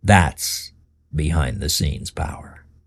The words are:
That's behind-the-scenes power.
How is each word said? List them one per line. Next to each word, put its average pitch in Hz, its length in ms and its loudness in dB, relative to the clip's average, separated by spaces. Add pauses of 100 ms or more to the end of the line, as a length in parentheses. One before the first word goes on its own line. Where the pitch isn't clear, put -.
That's - 680 2 (420)
behind-the-scenes 76 960 -2
power. - 540 -10 (220)